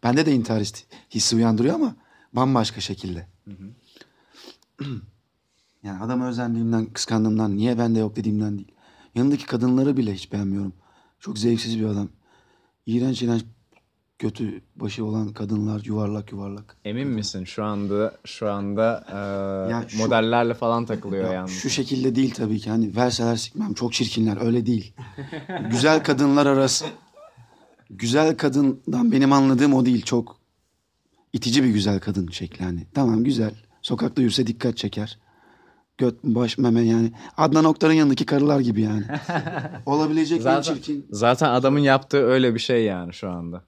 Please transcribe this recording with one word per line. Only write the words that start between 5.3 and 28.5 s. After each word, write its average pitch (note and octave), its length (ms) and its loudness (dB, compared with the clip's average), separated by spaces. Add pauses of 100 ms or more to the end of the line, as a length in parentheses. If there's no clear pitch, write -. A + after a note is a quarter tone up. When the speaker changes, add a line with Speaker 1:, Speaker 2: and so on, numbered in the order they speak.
Speaker 1:
Yani G2 200 -10
adama B2 240 -2
özendiğimden, A#2 580 -2
kıskandığımdan, A2 720 0
niye A2+ 200 2
bende A#2 220 2
yok G#2+ 160 -2
dediğimden G#2+ 420 -2
değil. G2 140 -14 (440)
Yanındaki C#3 300 2
kadınları B2+ 520 2
bile A2 160 0
hiç F#2 180 -10
beğenmiyorum. G2 420 -2 (460)
Çok B2 200 -10
zevksiz A2+ 400 0
bir A2 60 0
adam. G2+ 240 -4 (760)
İğrenç A#2+ 360 -2
iğrenç A#2 240 0 (760)
götü G#2+ 420 -6 (140)
başı A2+ 300 -8
olan G#2+ 280 -4
kadınlar G#2+ 500 -4
yuvarlak G#2+ 480 -6
yuvarlak. G2+ 540 -14
Speaker 2:
Emin A2+ 180 -6
Speaker 1:
Kadın. C3+ 120 -4
Speaker 2:
misin? G2+ 280 -6
Şu G#2+ 200 -8
anda, G2+ 520 -2 (100)
şu - 260 -6
anda, G2+ 580 -2
e, G2 640 -6
Speaker 1:
Ya A#2 160 -4
şu G#2 100 -8
Speaker 2:
modellerle A#2 560 2
falan A#2 320 -2
takılıyor G2 400 -4
Speaker 1:
Ya F#2 80 -2
Speaker 2:
yalnız. F#2 180 -6
Speaker 1:
şu F#2+ 180 -6
şekilde C3 460 -2
değil C3 180 0
tabii A2 260 -2
ki. G#2+ 100 -8
Hani A2 260 0
verseler A#2 400 0
sikmem, A2 380 -6
çok A#2 200 -4
çirkinler. A2 520 0
Öyle A#2 200 0
değil. A2+ 280 -2 (380)
Speaker 2:
<laughs> D3+ 400 -8
Speaker 1:
Güzel D3+ 320 4
kadınlar C#3+ 420 4
arası, C3+ 400 2 (1040)
güzel B2+ 480 2
kadından C3 720 2